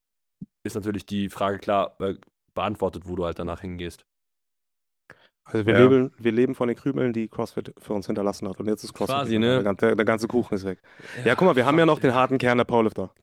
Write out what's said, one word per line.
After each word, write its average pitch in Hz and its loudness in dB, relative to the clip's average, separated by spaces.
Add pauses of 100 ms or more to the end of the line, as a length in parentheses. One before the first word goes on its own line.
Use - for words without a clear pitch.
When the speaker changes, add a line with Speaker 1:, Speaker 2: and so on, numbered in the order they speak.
(640)
Speaker 1:
ist 104 -8
natürlich 101 -6
die 101 -4
Frage 98 -2
klar, 98 -2
äh, 98 -4 (380)
beantwortet, 92 -4
wo 90 -8
du 90 -4
halt 82 -6
danach 85 -8
hingehst. 87 -12 (1400)
Speaker 2:
Also 110 -4
wir 113 2
Speaker 3:
Ja. - 4
Speaker 2:
leben, 131 6
wir 113 -2
leben 127 2
von 123 -2
den 117 -4
Krümeln, 131 -2
die 113 -4
CrossFit - -8
für - -8
uns 98 -6
hinterlassen 101 -4
hat. 92 -10
Und 101 -10
jetzt 107 -4
ist 110 -16
CrossFit 131 -4
Speaker 1:
Quasi, 113 -2
Speaker 2:
nicht - -
mehr 113 2
da. 123 2
Speaker 1:
ne? 127 0
Speaker 2:
Der 101 0
gan-, 110 0
der 110 2
ganze 110 0
Kuchen 113 -2
ist 95 -4
weg. 95 -8 (440)
Speaker 1:
Ja, 117 4
Speaker 2:
Ja, - -
guck 180 4
mal, 165 4
wir 127 4
haben 147 4
ja 165 6
Speaker 1:
fuck. - -
Speaker 2:
noch 156 4
den 127 2
harten 131 2
Kern 123 2
der 117 4
Powerlifter. 107 0 (100)